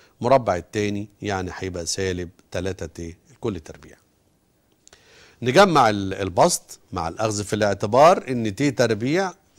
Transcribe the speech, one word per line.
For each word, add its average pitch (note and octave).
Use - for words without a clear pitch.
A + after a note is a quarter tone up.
مربع A#2+
التاني G#2
يعني F#2
هيبقى F2+
سالب F2+
تلاتة F2+
ت E2+
الكل G#2+
تربيع. -
نجمع C#3
ال-، G2
البسط G2
مع F2
الأخذ G#2
في G2+
الاعتبار G#2+
إن A2+
ت C#3+
تربيع C3+